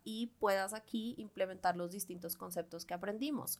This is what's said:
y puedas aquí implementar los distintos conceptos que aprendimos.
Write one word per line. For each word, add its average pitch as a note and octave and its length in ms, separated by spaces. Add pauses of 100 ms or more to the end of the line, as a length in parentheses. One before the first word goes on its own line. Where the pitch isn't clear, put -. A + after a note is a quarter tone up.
y A3+ 240 (120)
puedas G3 340
aquí A3 460
implementar F#3 580
los F3 140
distintos F3+ 440
conceptos F3 500
que F3+ 100
aprendimos. A3 640